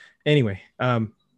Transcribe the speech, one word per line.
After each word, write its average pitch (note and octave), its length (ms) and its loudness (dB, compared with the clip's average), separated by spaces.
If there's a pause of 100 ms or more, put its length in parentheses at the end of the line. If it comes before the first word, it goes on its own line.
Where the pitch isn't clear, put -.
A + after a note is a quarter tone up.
(260)
Anyway, B2 360 0 (180)
um, A#2 340 -2 (240)